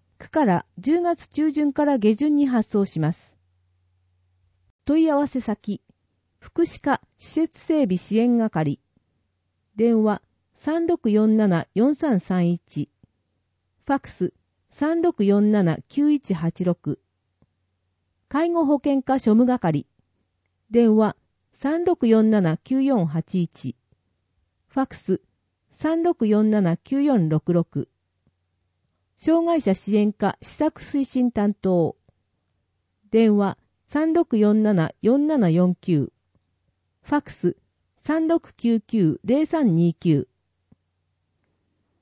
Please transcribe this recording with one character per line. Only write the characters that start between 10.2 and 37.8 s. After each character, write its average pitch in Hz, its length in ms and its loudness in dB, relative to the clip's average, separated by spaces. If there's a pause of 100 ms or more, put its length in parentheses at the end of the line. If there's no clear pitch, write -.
三 330 340 -4
六 330 240 -2
四 214 260 2
七 196 380 0
四 269 200 2
三 262 240 -2
三 175 320 -2
一。 - 380 -8 (960)
フ - 80 -4
ァ - 40 0
ッ - 20 -8
ク - 100 -20
ス、 - 240 -6 (360)
三 330 320 -2
六 330 220 -4
四 202 280 2
七 190 360 0
九 294 240 0
一 277 220 -2
八 165 300 -4
六。 175 360 -4 (1300)
介 320 220 -2
護 339 160 0
保 285 120 2
険 277 260 -2
課 262 120 -2
庶 233 180 0
務 233 120 4
係。 175 400 -2 (840)
電 226 240 4
話、 214 200 2 (380)
三 320 300 -4
六 339 240 0
四 220 220 4
七 180 280 0
九 262 240 -4
四 262 240 0
八 160 360 -4
一。 - 340 -10 (920)
フ - 120 -8
ァ 262 40 0
ッ - 40 -6
ク - 80 -18
ス、 - 260 -6 (500)
三 330 300 -4
六 330 240 -2
四 214 240 2
七 190 280 0
九 269 240 -4
四 240 280 2
六 156 240 -2
六。 165 340 -4 (1300)
障 330 300 0
害 339 160 0
者 196 120 0
支 202 220 -4
援 208 180 0
課 - 280 -4
施 - 160 -18
策 - 260 -4
推 277 200 -4
進 247 280 -2
担 208 220 -2
当。 180 420 0 (1120)
電 220 280 4
話、 196 200 -2 (280)
三 311 280 -2
六 330 240 0
四 208 160 4
七 214 480 0
四 285 260 2
七 262 220 0
四 180 260 2
九。 151 360 -2 (920)
フ - 100 -12
ァ 285 80 2
ッ - 20 -4
ク - 100 -12
ス、 - 260 -4 (440)